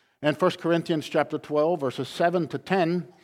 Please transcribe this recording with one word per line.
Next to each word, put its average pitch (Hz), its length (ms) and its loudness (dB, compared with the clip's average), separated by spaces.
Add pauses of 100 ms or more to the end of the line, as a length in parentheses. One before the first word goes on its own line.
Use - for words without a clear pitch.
(220)
in 147 120 2
First 175 260 0
Corinthians 165 480 0
chapter 151 300 0
twelve, 151 440 0
verses 131 260 -4
seven 170 400 2
to - 100 -6
ten, 175 500 0 (160)